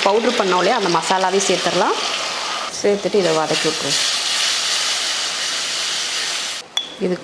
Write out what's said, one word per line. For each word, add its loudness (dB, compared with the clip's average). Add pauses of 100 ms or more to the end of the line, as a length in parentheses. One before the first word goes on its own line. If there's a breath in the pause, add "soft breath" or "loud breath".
பவுட்ரு 4
பண்ணோம் 4
இல்லையா, 4
அந்த 2
மசாலாவே 2
சேர்த்துடலாம். 2 (840)
சேர்த்துட்டு 2
இதை 4
வதக்கி 0
விட்ருவோம். -2 (3000)
இது 2